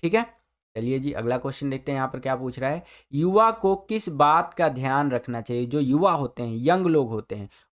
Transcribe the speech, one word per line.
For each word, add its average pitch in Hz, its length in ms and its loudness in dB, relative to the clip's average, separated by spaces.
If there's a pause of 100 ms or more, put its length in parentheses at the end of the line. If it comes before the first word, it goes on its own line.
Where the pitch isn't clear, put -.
ठीक 170 120 0
है, 226 80 2 (540)
चलिए 120 220 -2
जी 135 140 -6
अगला 117 260 -2
क्वेश्चन 135 320 -6
देखते 135 220 -6
हैं 139 40 -4
यहाँ 131 120 -2
पर 131 120 -10
क्या 131 160 -4
पूछ 127 220 -8
रहा 131 120 -2
है। 170 120 -6 (300)
युवा 185 400 4
को 196 220 2 (140)
किस 220 200 -4
बात 147 460 2
का 165 140 4
ध्यान 135 420 0
रखना 120 300 -4
चाहिए? 120 260 -4
जो 143 140 0
युवा 147 320 4
होते 143 300 -4
हैं, 113 160 -6
यंग 175 280 2
लोग 156 220 2
होते 110 260 -8
हैं, 101 140 -10 (240)